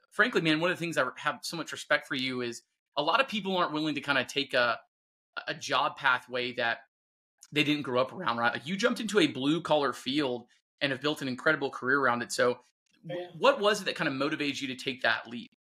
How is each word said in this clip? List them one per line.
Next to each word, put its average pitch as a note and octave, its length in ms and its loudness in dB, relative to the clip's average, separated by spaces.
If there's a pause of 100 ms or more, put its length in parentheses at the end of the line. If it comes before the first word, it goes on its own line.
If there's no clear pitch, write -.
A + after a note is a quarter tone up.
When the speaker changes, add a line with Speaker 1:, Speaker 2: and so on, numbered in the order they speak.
(100)
Speaker 1:
frankly, A3 300 2
man, D#3+ 180 4
one F3 140 2
of D#3+ 40 -4
the - 80 -8
things D#3+ 140 -4
I C3 80 2 (120)
have C#3+ 240 -4
so - 140 -8
much D#3+ 140 -8
respect - 380 0
for D3 80 -2
you C3 260 -2
is A#2+ 200 -6 (360)
a D3 40 4
lot E3 180 4
of C4 80 0
people G3 300 -4
aren't D#3+ 160 0
willing D3+ 200 -2
to C3+ 60 -6
kinda C3+ 240 2
take C#3 300 -4
a, A#2+ 260 2 (680)
a - 80 -6
job C#3+ 440 -2
pathway B2 560 0
that A#2 240 0 (760)
they D3 120 2
didn't D3 180 0
grow B2 180 0
up C3 120 0
around, A#2 260 -2
right? A#2 160 2
Like, B2 120 -8
you F3+ 100 -4
jumped A#3 240 0
into G#3 200 0
a D#3+ 60 6
blue-collar C#3+ 680 2
field C3 540 -2 (340)
and C#3 120 0
have B2+ 100 -6
built D3+ 200 -2
an C#3 60 -4
incredible C#3 420 0
career C3 300 0
around A#2+ 220 2
it. G#2+ 100 -8
So B2 280 2 (460)
w- F3 160 -6
Speaker 2:
Yeah. F3+ 160 -12
Speaker 1:
what A3+ 220 4
was G#3 220 2
it - 40 -6
that - 100 -2
kinda D#3+ 160 0
motivated C#3 480 -2
you C3+ 80 -4
to B2+ 80 -6
take C3 260 -8
that A2+ 260 2
leap? A#2 220 -10 (180)